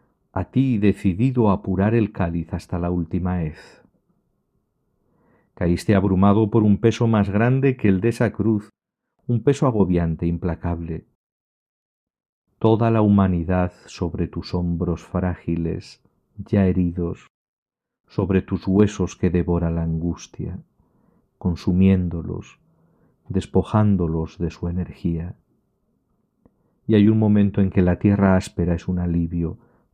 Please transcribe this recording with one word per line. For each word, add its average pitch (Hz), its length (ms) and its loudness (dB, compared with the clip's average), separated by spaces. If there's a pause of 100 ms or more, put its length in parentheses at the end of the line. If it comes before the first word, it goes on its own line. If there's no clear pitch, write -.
(320)
a 92 180 -4
ti 127 280 0
decidido 104 720 0
a 95 40 2
apurar 98 420 0
el 110 160 0
cáliz 85 420 -4
hasta 87 240 -8
la 87 140 -2
última 90 500 -4
hez? - 400 -12 (1700)
Caíste 87 420 0
abrumado 98 520 4
por 110 140 2
un 104 160 4
peso 117 300 0
más 104 200 2
grande 123 480 0
que 107 120 0
el 95 120 2
de 117 100 0
esa 113 220 -2
cruz, 110 380 -2 (560)
un 120 160 -2
peso 139 240 0
agobiante, 87 600 0
implacable. 85 800 -6 (1500)
Toda 113 320 2
la 110 100 2
humanidad 90 720 2 (140)
sobre 85 420 -6
tus - 260 -10
hombros 85 500 -4
frágiles, 85 960 -6 (380)
ya 101 280 0
heridos, 87 600 -2 (840)
sobre 95 320 0
tus - 280 -6
huesos 95 480 2
que 92 140 0
devora 85 380 -2
la 82 140 -4
angustia, 82 800 -8 (760)
consumiéndolos, 90 1200 -2 (680)
despojándolos 90 1080 0
de 85 120 -4
su - 180 -8
energía. 85 640 -6 (1500)
Y 113 80 0
hay 104 140 6
un 110 100 4
momento 104 420 2
en 98 80 2
que 95 140 0
la 90 160 2
tierra 98 380 4
áspera 87 400 -2
es - 100 -8
un 90 140 -4
alivio 85 580 -4 (360)